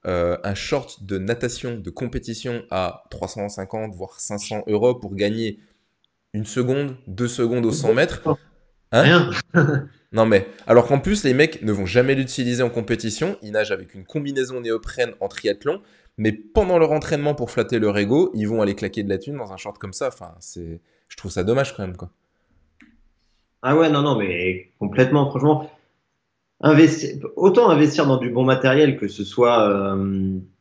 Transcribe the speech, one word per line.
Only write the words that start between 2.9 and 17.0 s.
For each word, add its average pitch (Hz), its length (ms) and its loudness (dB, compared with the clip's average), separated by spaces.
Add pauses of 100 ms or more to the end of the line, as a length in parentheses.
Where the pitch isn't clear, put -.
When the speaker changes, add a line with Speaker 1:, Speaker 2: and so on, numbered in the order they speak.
Speaker 1:
trois 95 180 -10
cent 101 220 -8
cinquante, 107 460 -10
voire 92 240 -14
cinq 104 180 -8
cents 104 300 -8
euros 107 280 2
pour 98 200 -12
gagner 104 420 -2 (760)
une 107 120 -4
seconde, 131 500 -2 (120)
deux 101 200 -4
secondes 120 380 0
aux 110 60 2
cent - 220 0
mètres. - 320 0
Hein ? 156 120 0 (540)
Speaker 2:
Rien. 139 380 6 (240)
<laughs> 139 360 2 (220)
Speaker 1:
Non 110 140 4
mais, 101 220 4 (180)
alors 120 220 8
qu'en 135 120 2
plus, 202 260 -2
les 127 80 4
mecs 156 280 2
ne 107 120 0
vont 98 120 -2
jamais 123 300 2
l'utiliser 127 480 -2
en 117 60 0
compétition, 117 720 -4
ils 107 100 -16
nagent 107 220 0
avec 92 220 -10
une 95 100 -16
combinaison 135 560 -6
néoprène 113 480 -4 (100)
en 101 80 -6
triathlon, 139 540 -4 (360)
mais 110 140 0
pendant 185 480 0
leur 156 140 4
entraînement 147 420 -2